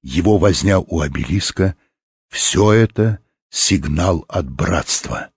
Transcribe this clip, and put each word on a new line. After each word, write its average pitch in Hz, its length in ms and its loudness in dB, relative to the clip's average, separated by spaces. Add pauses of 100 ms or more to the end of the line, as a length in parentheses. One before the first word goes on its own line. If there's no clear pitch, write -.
его 87 360 2
возня 95 420 2
у 82 200 -4
обелиска — 85 760 -2 (500)
все - 460 2
это 110 460 2 (300)
сигнал 85 760 -2
от 76 240 -6
братства - 840 -4